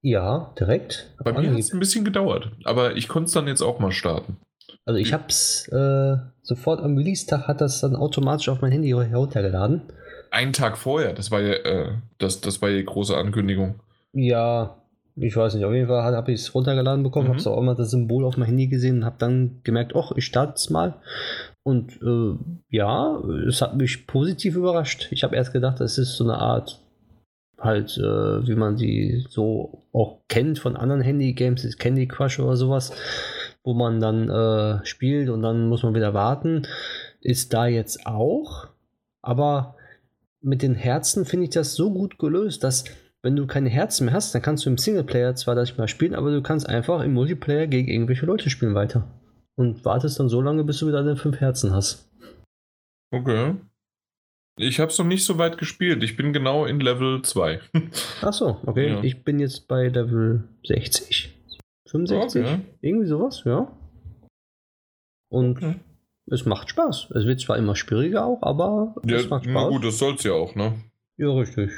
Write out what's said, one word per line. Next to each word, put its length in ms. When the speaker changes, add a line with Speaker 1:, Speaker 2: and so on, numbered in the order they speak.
Speaker 1:
Ja, 580
direkt. 540
Speaker 2:
Bei 80
Speaker 1:
Auf 60
Speaker 2:
mir 120
Speaker 1:
Anhieb. 140
Speaker 2:
hat's 100
ein 60
bisschen 260
gedauert, 460
aber 320
ich 120
konnt's 260
dann 140
jetzt 140
auch 180
mal 120
starten. 460
Speaker 1:
Also 140
ich 100
Speaker 2:
Wie 40
Speaker 1:
hab's, 540
äh, 500
sofort 400
am 160
Release-Tag 500
hat 140
das 200
dann 140
automatisch 540
auf 120
mein 100
Handy 180
her-, 140
heruntergeladen. 800
Speaker 2:
Einen 220
Tag 240
vorher, 360
das 160
war 120
ja, 120
äh, 400
das, 240
das 200
war 80
ja 80
die 80
große 300
Ankündigung. 640
Speaker 1:
Ja, 640
ich 200
weiß 200
nicht, 100
auf 80
jeden 140
Fall 160
hab, 120
hab 140
ich's 260
runtergeladen 480
bekommen, 240
Speaker 2:
Mhm. 60
Speaker 1:
hab's 140
auch 100
immer 180
das 160
Symbol 340
auf 120
mein 100
Handy 200
gesehen 320
und 60
hab 140
dann 440
gemerkt, 300
och, 240
ich 80
start's 440
mal. 300
Und, 380
äh, 340
ja, 480
es 140
hat 160
mich 300
positiv 480
überrascht. 560
Ich 120
hab 100
erst 200
gedacht, 260
das 200
ist 160
so 80
eine 140
Art, 440
halt, 380
äh, 40
wie 80
man 220
sie 520
so 540
auch 360
kennt 300
von 180
anderen 240
Handy-Games, 640
ist 120
Candy 300
Crush 320
oder 160
sowas, 380
wo 100
man 260
dann, 300
äh, 560
spielt 440
und 140
dann 240
muss 160
man 100
wieder 200
warten. 540
Ist 340
da 140
jetzt 400
auch, 640
aber 540
mit 220
den 100
Herzen 520
finde 180
ich 80
das 240
so 180
gut 240
gelöst, 460
dass 220
wenn 140
du 100
keine 240
Herzen 360
mehr 100
hast, 180
dann 80
kannst 240
du 60
im 80
Singleplayer 560
zwar 180
das 240
mal 100
spielen, 280
aber 160
du 100
kannst 260
einfach 360
im 100
Multiplayer 540
gegen 200
irgendwelche 380
Leute 240
spielen 240
weiter. 340
Und 300
wartest 340
dann 100
so 120
lange, 220
bis 160
du 80
wieder 160
deine 140
fünf 220
Herzen 320
hast. 380
Speaker 2:
Okay. 400
Ich 220
hab's 180
noch 80
nicht 200
so 120
weit 220
gespielt. 440
Ich 140
bin 160
genau 320
in 140
Level 420
zwei. 380
<laughs> 480
Speaker 1:
Ach 120
so, 320
okay. 280
Speaker 2:
Ja. 100
Speaker 1:
Ich 200
bin 160
jetzt 280
bei 220
Level 560
sechzig, 760
fünfundsechzig, 580
Speaker 2:
Okay. 140
Speaker 1:
irgendwie 260
sowas, 380
ja. 260
Und 280
Speaker 2:
Okay. 180
Speaker 1:
es 180
macht 240
Spaß. 460
Es 100
wird 140
zwar 180
immer 180
schwieriger 500
auch, 160
aber 540
Speaker 2:
Ja, 120
Speaker 1:
es 120
macht 160
Speaker 2:
na 60
Speaker 1:
Spaß. 80
Speaker 2:
gut, 160
das 120
soll's 260
ja 100
auch, 220
ne? 180
Speaker 1:
Ja, 140
richtig. 460